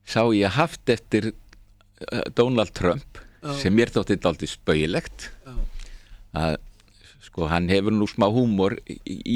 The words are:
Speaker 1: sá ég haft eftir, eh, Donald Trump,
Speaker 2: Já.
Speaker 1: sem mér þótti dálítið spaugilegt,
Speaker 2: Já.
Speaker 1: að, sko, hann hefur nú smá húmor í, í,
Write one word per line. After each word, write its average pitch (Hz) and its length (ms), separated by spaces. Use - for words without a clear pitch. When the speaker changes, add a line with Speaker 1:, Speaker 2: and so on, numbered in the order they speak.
Speaker 1:
sá 113 140
ég 98 160
haft 147 400
eftir, 110 460
eh, - 120
Donald 120 380
Trump, - 460
Speaker 2:
Já. 147 120
Speaker 1:
sem 104 220
mér 117 140
þótti 104 260
dálítið 78 400
spaugilegt, 82 720
Speaker 2:
Já. 131 80
Speaker 1:
að, 80 220
sko, - 280
hann 85 200
hefur 98 240
nú 104 160
smá 104 240
húmor 113 460
í, - 160
í, - 180